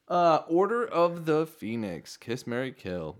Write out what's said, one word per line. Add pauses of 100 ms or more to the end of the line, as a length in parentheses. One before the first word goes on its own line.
Uh,
Order
of
the
Phoenix.
Kiss,
marry,
kill.